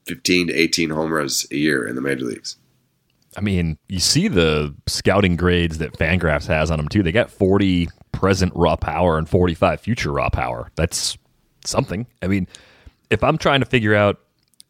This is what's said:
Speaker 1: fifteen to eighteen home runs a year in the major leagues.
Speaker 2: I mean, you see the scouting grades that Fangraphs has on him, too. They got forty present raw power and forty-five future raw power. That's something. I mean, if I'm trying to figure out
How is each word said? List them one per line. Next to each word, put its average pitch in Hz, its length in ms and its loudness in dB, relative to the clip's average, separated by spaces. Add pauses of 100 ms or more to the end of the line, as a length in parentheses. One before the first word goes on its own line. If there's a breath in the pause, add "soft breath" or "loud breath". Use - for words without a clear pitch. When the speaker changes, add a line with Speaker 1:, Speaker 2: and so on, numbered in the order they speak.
Speaker 1:
fifteen 90 420 0
to 73 60 -4
eighteen 82 360 0
home 80 220 -4
runs 73 380 -4
a 67 60 -8
year 71 300 0
in 60 80 -8
the 64 60 -6
major 67 240 -4
leagues. - 320 -10 (800)
Speaker 2:
I 95 40 -10
mean, 87 380 0 (100)
you 92 120 -4
see 185 280 2
the 78 460 2 (120)
scouting 95 500 2
grades 85 420 0
that 78 160 -8
Fangraphs 80 540 0
has 78 220 0
on 80 100 0
him, 76 80 -4
too. 104 140 2
They 82 100 0
got 110 180 0
forty 92 580 2 (220)
present 92 440 0
raw 82 220 2
power 82 420 0
and 80 100 -4
forty-five 90 520 2
future 101 320 -4
raw 65 180 -2
power. 62 440 -4
That's - 420 -4 (480)
something. 110 420 -2 (160)
I 90 40 -4
mean, 95 220 0 (640 loud breath)
if 104 120 2
I'm 151 160 2
trying 143 220 2
to 123 60 0
figure 107 280 2
out 101 240 4 (520)